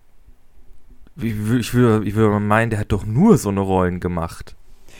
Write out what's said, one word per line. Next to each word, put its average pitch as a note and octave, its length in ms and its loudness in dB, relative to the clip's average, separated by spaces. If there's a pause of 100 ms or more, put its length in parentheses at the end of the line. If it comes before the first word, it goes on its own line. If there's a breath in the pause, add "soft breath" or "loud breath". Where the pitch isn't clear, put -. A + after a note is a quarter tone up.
(1160)
wie A2+ 180 -6
wü-, G#2+ 260 -2
ich - 160 -6
würde, A2 320 4
ich G2+ 80 -6
würde A2 160 4
mal G#2 80 0
meinen, G#2+ 320 0
der G#2 80 -4
hat G#2 120 -4
doch G2+ 140 -4
nur D3 320 4
so G#2 120 -2
eine G2 120 -2
Rollen F#2 380 0
gemacht. F2 560 -8 (440 soft breath)